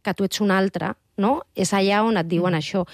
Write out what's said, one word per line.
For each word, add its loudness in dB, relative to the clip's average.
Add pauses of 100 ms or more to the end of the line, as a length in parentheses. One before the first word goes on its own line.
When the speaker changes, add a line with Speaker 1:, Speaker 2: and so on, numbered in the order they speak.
Speaker 1:
que -4
tu -2
ets -4
un 2
altre, 0 (260)
no? 2 (120)
És -2
allà 2
on 2
et 0
diuen 0
Speaker 2:
Mm. 0
Speaker 1:
això. -2